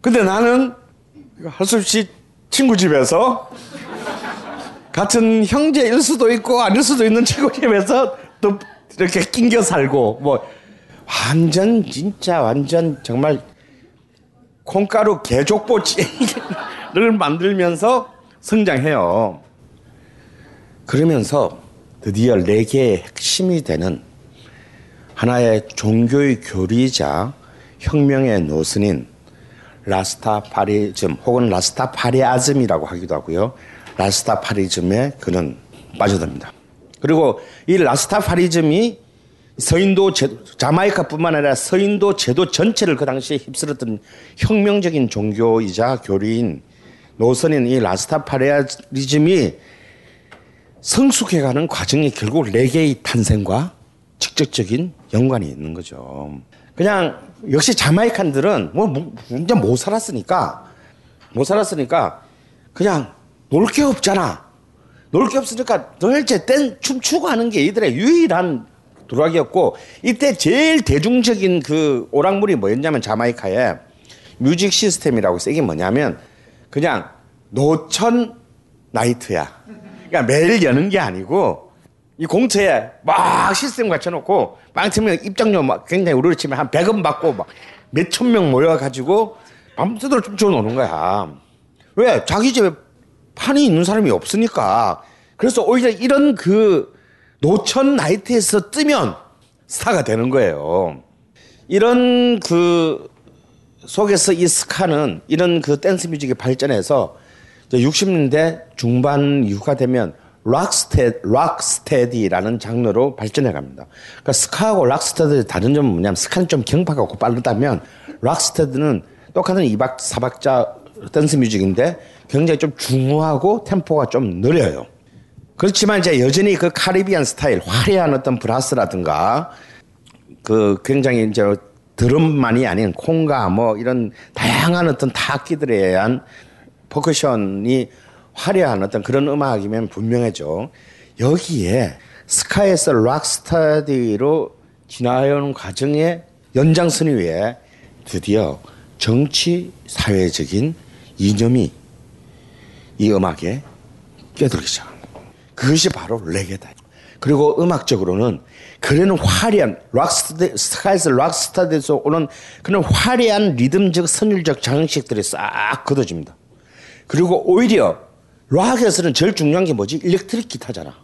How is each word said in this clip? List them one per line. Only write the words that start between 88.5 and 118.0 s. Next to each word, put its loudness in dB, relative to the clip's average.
모여가지고 0
밤새도록 -2
춤추고 0
노는 0
거야. -2
왜? 2
자기 0
집에 2
판이 0
있는 4
사람이 2
없으니까. 0
그래서 0
오히려 2
이런 2
그 2
노천 2
나이트에서 0
뜨면 0
스타가 -2
되는 -2
거예요. 0
이런 2
그 0
속에서 0
이 2
스카는 -2
이런 0
그 0
댄스 -2
뮤직이 -4
발전해서 0
이제 0
육십 2
년대 0
중반 0
이후가 -2
되면 0
락스테-, 0
락스테디라는 0
장르로 0
발전해 -2
갑니다. -12
그러니까 -6
스카하고 0
락스테디의 2
다른 0
점은 2
뭐냐면 0
스카는 -2
좀 0
경파가 0
없고 -4
빠르다면 0